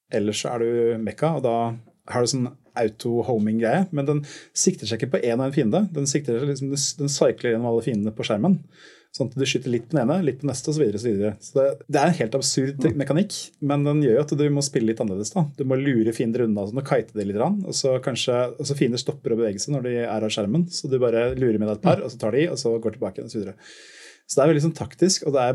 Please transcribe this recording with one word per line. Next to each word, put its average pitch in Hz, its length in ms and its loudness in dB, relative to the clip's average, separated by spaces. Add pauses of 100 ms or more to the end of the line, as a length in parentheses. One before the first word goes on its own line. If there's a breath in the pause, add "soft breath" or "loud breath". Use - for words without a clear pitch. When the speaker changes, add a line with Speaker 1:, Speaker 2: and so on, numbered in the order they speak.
(120)
Speaker 1:
Eller 104 220 0
så 127 220 -6
er 120 40 -4
du 117 440 0
mekka, 151 340 -2
og 131 60 -2
da 117 300 0 (360)
har 123 120 0
du 120 60 2
sånn 123 240 -2 (240)
auto-homing-greie, 113 1200 0
men 139 100 0
den 147 140 0 (340 loud breath)
sikter - 320 0
seg 110 140 -4
ikke 123 160 -4
på - 80 -2
en 120 160 2
og 131 80 0
en 135 80 -4
fiende. 131 240 2 (140)
Den 143 120 -2
sikter 135 340 0
seg 143 100 -2
liksom, 139 240 -4
den, 139 80 -2 (180)
den 143 100 0
cycler 123 440 2
gjennom 117 160 0
alle 117 160 2
fiendene 107 280 0
på - 140 -6
skjermen. 147 320 2 (560 loud breath)
Sånn 127 160 -2
at - 80 -10
du 135 80 0
skyter 131 240 -2
litt 117 160 -2
på - 80 -2
den 147 80 2
ene, 139 220 2
litt 131 160 -2
på 143 80 -4
neste, 135 180 -6
og 151 80 -2
så 156 80 0
videre, 104 160 0
og 110 60 -6
så - 20 0
videre. 104 320 0
Så - 160 -18
det, 135 320 0
det 151 140 2
er 151 100 6
en 165 80 0
helt 117 160 -2
absurd 135 380 0 (100)
te-, 156 80 4
Speaker 2:
Mm. - 80 -4
Speaker 1:
mekanikk, 151 380 0 (240)
men 143 240 0
den 147 180 2
gjør 120 140 6
jo 147 80 2
at 147 120 -4
du 147 140 2
må 143 100 2
spille 127 300 0
litt 113 80 -4
annerledes 104 340 -4
da. 175 120 2 (100)
Du 143 80 -6
må 131 160 0
lure 120 340 2
fiender 123 300 0
unna 104 240 0
sånn, 120 160 -4
og 135 60 -12
kite 117 260 0
det 104 140 -2
litt 101 100 -4
grann, 185 260 0
og - 80 -6
så 131 300 0
kanskje, 123 320 -2 (240)
og 143 80 -8
så 143 80 -2
fiender 123 240 2
stopper - 320 -6
å 110 80 2
bevege 107 240 0
seg - 100 -6
når 131 140 -2
de 123 160 -2
er 107 240 -2
av - 80 -4
skjermen, 117 320 0
så - 240 -8
du 127 80 2
bare 117 340 2
lurer 127 240 2
med 107 120 0
deg 104 80 -2
et - 40 -18
par, - 160 4
Speaker 2:
Mm. 98 60 -6
Speaker 1:
og 110 80 -8
så 113 80 -16
tar 110 160 -2
de, 156 140 2
og - 100 -4
så 117 180 0
går 113 220 -2
tilbake 98 240 -4
igjen, 117 80 -14
og - 0 -
så 113 80 -6
videre. 95 160 -8 (720 loud breath)
Så - 80 -8
det 135 80 6
er 156 100 6
veldig 147 140 2
sånn 156 160 -2
taktisk, - 420 0
og 143 80 0
det 135 140 4
er 127 80 2